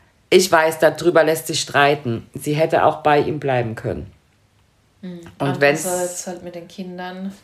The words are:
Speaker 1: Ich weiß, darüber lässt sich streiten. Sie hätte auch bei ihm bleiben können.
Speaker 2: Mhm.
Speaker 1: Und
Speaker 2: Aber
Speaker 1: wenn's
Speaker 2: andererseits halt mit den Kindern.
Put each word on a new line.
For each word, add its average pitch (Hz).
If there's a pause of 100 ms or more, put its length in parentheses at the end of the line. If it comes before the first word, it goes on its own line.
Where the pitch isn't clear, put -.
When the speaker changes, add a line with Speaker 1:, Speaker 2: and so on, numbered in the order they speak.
(300)
Speaker 1:
Ich 185
weiß, 160
darüber 160
lässt 156
sich 151
streiten. 143
Sie -
hätte 160
auch 156
bei 147
ihm 147
bleiben 123
können. 80 (880)
Speaker 2:
Mhm. 180 (180)
Speaker 1:
Und 139
Speaker 2:
Aber 139
Speaker 1:
wenn's 147
Speaker 2:
andererseits 180
halt 180
mit 175
den 170
Kindern. 180 (120)